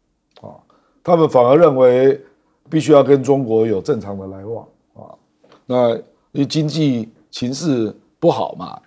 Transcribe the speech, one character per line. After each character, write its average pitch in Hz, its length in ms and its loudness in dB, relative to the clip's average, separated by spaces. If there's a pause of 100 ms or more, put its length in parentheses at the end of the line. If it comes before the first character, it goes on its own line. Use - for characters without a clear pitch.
(420)
啊， - 160 -20 (460)
他 175 120 0
们 160 140 2
反 123 160 4
而 131 100 4
认 156 200 4
为 131 440 4 (500)
必 147 100 -2
须 139 120 0
要 143 120 6
跟 135 200 2
中 139 200 0
国 113 240 0
有 101 140 -2
正 120 200 -6
常 98 160 -12
的 95 100 -14
来 95 160 -16
往 107 220 -14 (300)
啊。 - 180 -20 (540)
那 123 240 0 (400)
因 143 100 -4
为 139 40 -2
经 151 220 -2
济 139 420 -2 (220)
情 123 220 -8
势 135 420 -4 (240)
不 170 100 0
好 113 260 -4
嘛， - 320 -16